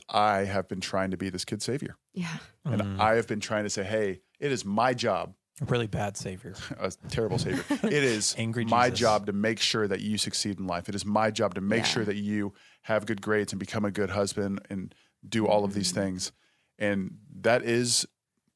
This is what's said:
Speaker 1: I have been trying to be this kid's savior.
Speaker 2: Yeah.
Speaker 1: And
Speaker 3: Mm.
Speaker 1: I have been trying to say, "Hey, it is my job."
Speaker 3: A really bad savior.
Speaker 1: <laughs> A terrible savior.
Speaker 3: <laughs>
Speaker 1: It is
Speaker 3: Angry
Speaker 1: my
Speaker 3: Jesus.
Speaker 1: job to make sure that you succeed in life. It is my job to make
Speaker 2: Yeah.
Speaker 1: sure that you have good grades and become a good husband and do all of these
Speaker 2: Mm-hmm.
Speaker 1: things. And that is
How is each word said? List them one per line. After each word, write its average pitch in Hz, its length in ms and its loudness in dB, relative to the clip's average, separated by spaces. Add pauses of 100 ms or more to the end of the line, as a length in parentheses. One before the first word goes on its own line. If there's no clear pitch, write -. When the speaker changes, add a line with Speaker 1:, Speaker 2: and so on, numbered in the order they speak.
Speaker 1:
I 104 340 4
have 98 240 -2
been 92 140 -6
trying 95 300 -2
to 92 60 -4
be 95 120 -2
this 92 160 -6
kid's 110 180 -6
savior. 127 320 -4 (180)
Speaker 2:
Yeah. 165 240 -6 (280)
Speaker 1:
And 107 160 0
Speaker 3:
Mm. 98 180 -2
Speaker 1:
I 110 160 6
have 113 120 2
been 107 120 -4
trying 107 240 -2
to 104 60 -4
say, 98 160 -2
"Hey, 101 340 0 (200)
it 143 120 0
is 113 140 -2
my 113 280 2
job." 95 400 0 (280)
Speaker 3:
A 139 40 -4
really 120 220 2
bad 104 300 -2
savior. 92 380 -10 (120)
Speaker 1:
<laughs> - 100 -10
A 95 140 -2 (180)
terrible 110 300 0
savior. - 300 -2
Speaker 3:
<laughs> 285 140 -2
Speaker 1:
It 147 200 2
is 113 340 2
Speaker 3:
Angry 113 280 -2
Speaker 1:
my 120 240 6
Speaker 3:
Jesus. 95 100 -2
Speaker 1:
job 107 280 4
to 104 60 -2
make 107 260 0
sure 107 280 2
that 98 140 -2
you 107 160 -2
succeed 101 420 -2
in 95 80 -6
life. 87 220 -2
It 101 60 -4
is 98 100 -4
my 107 260 4
job 104 240 0
to 98 60 -4
make 107 220 2
Speaker 2:
Yeah. - 60 0
Speaker 1:
sure 113 160 0
that 101 120 -2
you 104 360 -2 (300)
have 107 220 0
good 104 160 -4
grades 104 320 0
and 98 80 -4
become 101 240 -2
a 98 60 0
good 98 180 0
husband 98 500 0 (100)
and 95 240 -8 (340)
do 107 200 0
all 104 160 4
of 101 100 -2
these 98 200 0
Speaker 2:
Mm-hmm. 107 80 0
Speaker 1:
things. 92 300 -4 (480)
And 101 400 -2 (220)
that 113 220 4
is 120 420 2 (500)